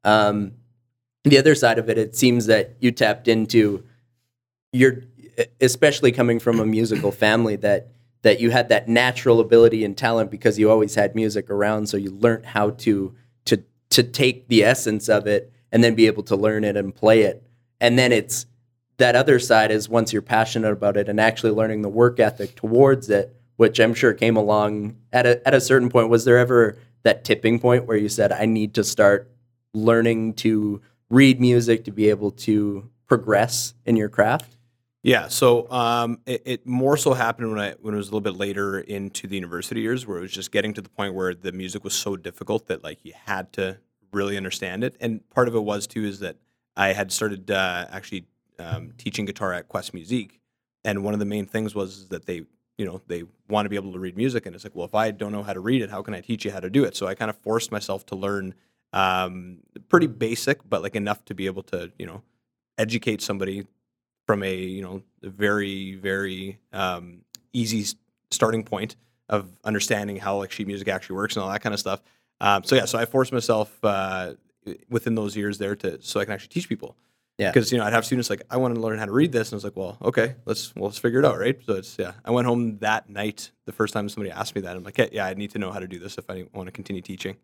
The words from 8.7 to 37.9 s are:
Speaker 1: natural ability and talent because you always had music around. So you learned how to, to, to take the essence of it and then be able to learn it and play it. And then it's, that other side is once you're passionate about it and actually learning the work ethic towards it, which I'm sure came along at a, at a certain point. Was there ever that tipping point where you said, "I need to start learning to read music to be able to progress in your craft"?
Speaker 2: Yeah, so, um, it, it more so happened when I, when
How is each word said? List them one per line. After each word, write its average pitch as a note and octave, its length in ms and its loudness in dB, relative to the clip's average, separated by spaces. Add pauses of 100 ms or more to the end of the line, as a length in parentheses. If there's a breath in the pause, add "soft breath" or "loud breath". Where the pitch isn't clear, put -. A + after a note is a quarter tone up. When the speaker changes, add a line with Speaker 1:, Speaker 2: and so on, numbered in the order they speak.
Speaker 1:
natural A#2+ 540 4
ability A2+ 420 6
and G2+ 140 -4
talent A2+ 340 0
because G#2 280 0
you G#2+ 120 6
always G#2+ 240 2
had G2+ 200 2
music G#2+ 340 -2
around. G#2 380 -2
So G#2 100 -4
you G2 140 -6
learned A2+ 340 0
how G#2 260 -2
to, G2+ 420 -2 (320 soft breath)
to, G#2 180 0 (280)
to B2 120 4
take B2 440 0
the A2+ 160 6
essence A2 460 2
of G#2 180 2
it G#2 240 0 (220)
and A#2 100 6
then A2+ 120 4
be A2+ 120 8
able G#2 160 0
to G#2 140 0
learn G#2+ 260 0
it G#2 140 0
and G2 180 -4
play A2 280 6
it. F#2+ 200 0 (380)
And A#2+ 180 4
then B2 140 4
it's, - 320 -2 (520)
that B2 180 4
other C3 240 6
side A2 320 4
is A2 180 0
once A2 240 0
you're G#2 80 0
passionate A2 500 0
about G2+ 260 0
it G2+ 120 -2
and G#2 100 0
actually A2 320 2
learning A2 300 0
the G2+ 80 -4
work A#2+ 300 4
ethic G#2+ 360 0
towards B2+ 540 4
it, G2+ 260 0 (200)
which A2+ 240 4
I'm A2+ 160 6
sure A#2 180 4
came A2 240 2
along G#2 580 0 (160)
at B2 140 4
a, A#2+ 220 4
at C3+ 80 4
a C3 40 6
certain B2 300 4
point. A#2 200 4
Was A#2 160 4
there B2 120 8
ever A#2+ 400 4 (240 soft breath)
that - 240 2
tipping A2+ 340 2
point B2 280 4
where A2+ 100 0
you G#2 100 0
said, G#2 240 0
"I G2+ 140 -2
need G#2+ 300 -2
to G#2+ 80 2
start G2+ 480 2 (420)
learning A2+ 600 2
to G#2+ 440 -2 (300)
read B2+ 320 8
music A#2 440 2
to G#2+ 60 -12
be G#2+ 180 2
able G#2 220 0
to G#2 560 -2 (200)
progress A2 680 0 (100)
in A#2 140 2
your G#2+ 120 -2
craft"? - 480 -2 (440)
Speaker 2:
Yeah, A#2 260 2
so, A#2+ 440 2
um, A#2+ 560 -2
it, B2 180 -8
it B2+ 220 -8
more C3 280 0
so E3+ 200 0
happened A#2 340 -2
when G#2+ 100 -6
I, G2+ 120 -4 (100)
when G#2 140 -8